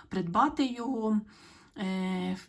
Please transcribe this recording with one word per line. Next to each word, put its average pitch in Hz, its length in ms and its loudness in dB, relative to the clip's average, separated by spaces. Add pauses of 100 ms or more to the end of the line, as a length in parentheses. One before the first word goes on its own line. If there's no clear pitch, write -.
Придбати 208 560 2
його, 233 560 0 (560)
е, 185 600 -2 (120)